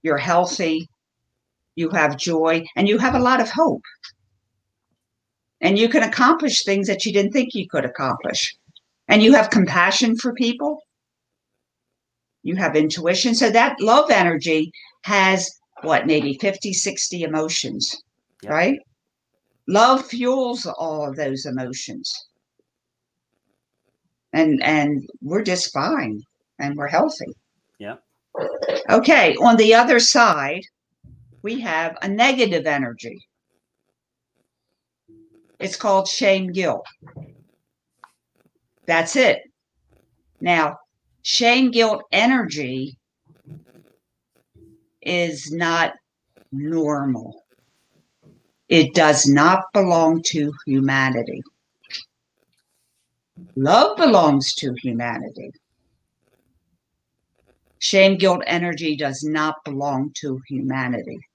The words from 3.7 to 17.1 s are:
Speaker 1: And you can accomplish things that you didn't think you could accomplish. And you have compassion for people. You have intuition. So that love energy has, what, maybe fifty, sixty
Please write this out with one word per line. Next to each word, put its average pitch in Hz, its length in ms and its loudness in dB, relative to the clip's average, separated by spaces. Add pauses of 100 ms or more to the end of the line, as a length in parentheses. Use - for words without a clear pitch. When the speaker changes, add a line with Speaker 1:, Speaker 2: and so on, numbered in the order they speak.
Speaker 1:
And 196 180 2
you 226 100 4
can 233 160 2
accomplish 294 600 2
things 196 220 -2
that 190 180 -4
you 208 80 -4
didn't 202 200 0
think 254 220 -2
you 185 140 -6
could - 160 -4
accomplish. - 720 -6 (540)
And 214 140 6
you 226 120 8
have 294 160 4
compassion 196 640 2
for 240 180 -4
people. 254 440 -4 (1700)
You 170 120 -4
have 151 200 0
intuition. 175 580 0
So 226 160 2
that 233 300 2
love 254 300 4
energy 165 600 2 (320)
has, 190 480 0 (320)
what, 156 240 0
maybe 143 340 0
fifty, 196 320 -4
sixty 185 500 -6